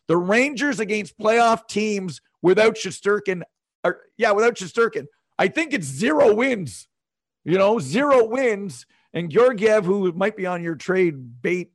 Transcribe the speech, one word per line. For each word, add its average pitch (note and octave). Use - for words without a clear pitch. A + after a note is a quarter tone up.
the E3
Rangers A#3
against G#3
playoff A3+
teams G3+
without G#3+
Shesterkin, G3
or, F3
yeah, G#3+
without A3
Shesterkin, F#3
I G3
think D4
it's F3
zero A#3
wins, G#3+
you F3
know, G#3
zero A#3+
wins. G#3+
And E3
Georgiev, G#3+
who F#3+
might G3
be F#3
on F3+
your E3
trade C#3
bait F3